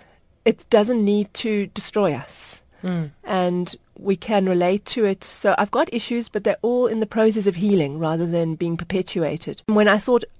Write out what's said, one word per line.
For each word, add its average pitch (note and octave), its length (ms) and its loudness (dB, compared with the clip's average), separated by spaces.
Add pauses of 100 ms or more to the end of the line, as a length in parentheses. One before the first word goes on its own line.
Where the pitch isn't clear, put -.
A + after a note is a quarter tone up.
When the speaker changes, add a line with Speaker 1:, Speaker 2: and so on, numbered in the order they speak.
(440)
Speaker 1:
it - 260 0
doesn't A3 340 4
need G#3 300 0
to G#3 340 -2
destroy - 440 -2
us. - 480 -10 (240)
Speaker 2:
Mm. E3+ 260 -4 (140)
Speaker 1:
And F3+ 500 -2 (240)
we G3 160 0
can G3 340 0
relate F3+ 360 2
to A#3 200 -2
it. G3 200 -2
So - 340 0
I've G3+ 140 0
got C#4 200 0
issues, A#3 360 -4
but G#3 160 -6
they're G#3 180 2
all B3 240 2
in A3 140 -2
the G#3+ 60 -2
process A3 400 2
of F#3 100 0
healing E3+ 420 2
rather E3 260 0
than E3 300 0
being E3+ 220 -4
perpetuated. E3 920 -4
When G#3+ 220 6
I G3+ 100 4
thought, A#3+ 240 2 (180)